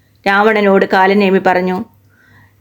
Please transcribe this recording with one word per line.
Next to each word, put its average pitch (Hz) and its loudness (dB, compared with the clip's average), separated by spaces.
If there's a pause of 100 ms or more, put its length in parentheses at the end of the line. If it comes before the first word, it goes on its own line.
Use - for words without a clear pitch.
(260)
രാവണനോട് 202 0
കാലനേമി 190 2
പറഞ്ഞു. 185 -2 (760)